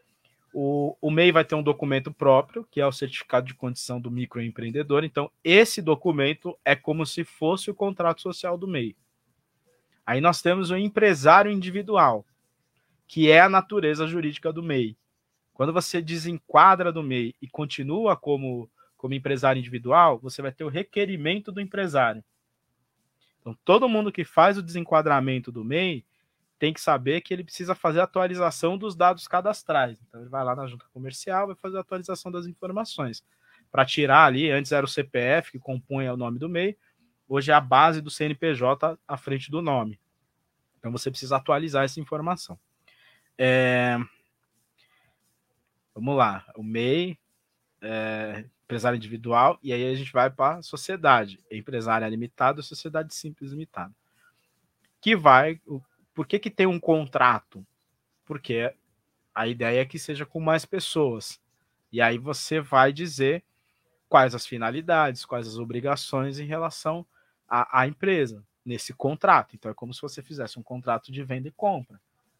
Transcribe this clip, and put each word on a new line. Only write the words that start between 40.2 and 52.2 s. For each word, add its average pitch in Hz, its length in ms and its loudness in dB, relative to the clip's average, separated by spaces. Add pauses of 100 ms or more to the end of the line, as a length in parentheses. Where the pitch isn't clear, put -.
Então, 117 140 -10
você 120 180 -6
precisa 131 260 -6
atualizar 143 480 0
essa 135 140 -6
informação. 160 600 -8 (800)
É... 127 580 2 (2000)
Vamos 123 200 -4
lá, 107 300 2 (100)
o 110 80 -16
mei, 131 560 -2 (600)
é, 110 640 -8 (260)
empresário 120 260 -2
individual, 117 640 0
e 135 100 -6
aí 123 180 -2
a 131 60 -2
gente 135 160 -10
vai 131 180 2
pra 143 320 -2
sociedade, 135 800 0 (100)
empresária 113 580 -4
limitada, 127 540 -2